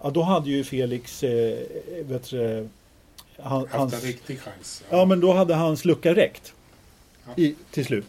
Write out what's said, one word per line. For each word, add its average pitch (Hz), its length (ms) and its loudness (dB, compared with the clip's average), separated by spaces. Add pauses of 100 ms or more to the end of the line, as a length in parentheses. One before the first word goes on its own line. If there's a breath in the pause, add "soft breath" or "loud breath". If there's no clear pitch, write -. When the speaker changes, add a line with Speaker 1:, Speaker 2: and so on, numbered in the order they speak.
Speaker 1:
ja, 143 60 -2
då 151 120 0
hade 165 280 2
ju 139 140 0
Felix, 127 600 -4
eh, 117 340 0 (460)
vet 131 260 -8
du, 113 380 -4 (720)
han, 139 220 -4
Speaker 2:
Haft 127 120 -8
Speaker 1:
hans 135 200 -2
Speaker 2:
en 117 60 -6
riktig 127 400 -10
chans. - 500 -16
Speaker 1:
Ja, 180 160 6
men 185 140 4
då 185 140 6
hade 175 220 4
hans 160 300 0
lucka 170 300 4
räckt - 380 0 (720)
Speaker 2:
Ja. 123 60 -16 (120)
Speaker 1:
i, 151 120 2 (160)
till 139 140 -4
slut, 104 240 -2